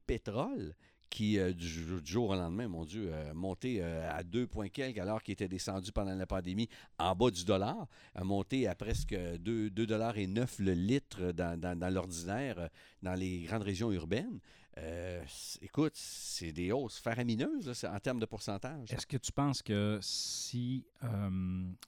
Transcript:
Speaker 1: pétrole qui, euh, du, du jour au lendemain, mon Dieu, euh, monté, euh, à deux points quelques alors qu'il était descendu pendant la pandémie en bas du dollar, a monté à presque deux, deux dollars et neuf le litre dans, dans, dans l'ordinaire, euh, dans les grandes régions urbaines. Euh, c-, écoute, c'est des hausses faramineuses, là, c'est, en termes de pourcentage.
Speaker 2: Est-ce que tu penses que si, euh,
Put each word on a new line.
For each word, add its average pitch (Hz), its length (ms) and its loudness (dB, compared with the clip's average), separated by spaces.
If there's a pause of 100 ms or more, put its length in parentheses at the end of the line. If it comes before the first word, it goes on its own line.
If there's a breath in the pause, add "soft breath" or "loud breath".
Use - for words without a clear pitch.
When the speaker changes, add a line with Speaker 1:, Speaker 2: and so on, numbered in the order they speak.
Speaker 1:
pétrole 120 680 -2 (340 soft breath)
qui, 104 300 4
euh, 92 140 6
du, 85 480 -4
du 73 100 -8
jour 107 200 4
au 98 40 4
lendemain, 92 340 0
mon 82 180 -4
Dieu, 98 260 -4
euh, 78 220 -6
monté, 95 480 -2
euh, 82 280 -2
à 80 120 -4
deux 110 240 0
points 104 240 -4
quelques 131 260 -4
alors 104 260 -2
qu'il 101 100 -4
était 95 140 -2
descendu 95 460 -2
pendant 98 220 0
la 92 120 -2
pandémie 95 440 0 (280 loud breath)
en 82 160 4
bas 117 160 6
du 90 140 0
dollar, 107 420 4 (280 loud breath)
a 92 100 -2
monté 101 420 2
à 90 80 2
presque 107 400 -2 (240)
deux, 107 300 0
deux 107 180 2
dollars 110 300 2
et 101 100 2
neuf 117 320 2
le 95 140 6
litre 92 600 2
dans, 85 280 0
dans, 90 180 0
dans 90 120 2
l'ordinaire, 92 680 -2
euh, 85 100 -2 (340 loud breath)
dans 92 120 -2
les 92 280 0
grandes 101 200 -2
régions 101 300 2
urbaines. 101 480 0 (380 loud breath)
Euh, 87 500 -6
c-, - 320 -10
écoute, 147 360 0
c'est - 560 -6
des 87 200 0
hausses 127 260 -2
faramineuses, 120 680 0
là, 120 80 -4
c'est, 107 140 -4
en 98 100 -4
termes 127 220 -2
de 110 40 0
pourcentage. 113 640 -4
Speaker 2:
Est-ce - 160 -4
que 135 120 0
tu - 140 -6
penses 139 280 2
que 104 400 2
si, - 840 -2 (180)
euh, 95 580 2 (260)